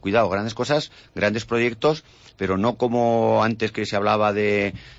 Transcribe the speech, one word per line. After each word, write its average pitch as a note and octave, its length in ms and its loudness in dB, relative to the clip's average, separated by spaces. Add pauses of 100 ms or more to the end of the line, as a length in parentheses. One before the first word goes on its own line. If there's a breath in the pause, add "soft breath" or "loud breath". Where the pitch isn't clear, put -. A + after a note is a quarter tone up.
cuidado, G2+ 300 2
grandes G#2 240 -4
cosas, D3 360 -2 (240 loud breath)
grandes G#2 300 -2
proyectos, A#2+ 580 0 (340 loud breath)
pero F#2+ 200 -2
no A2+ 200 0
como A#2 680 2
antes A2 260 -2
que A2 160 -6
se - 80 -8
hablaba G#2 380 2
de, G#2 420 0 (240 loud breath)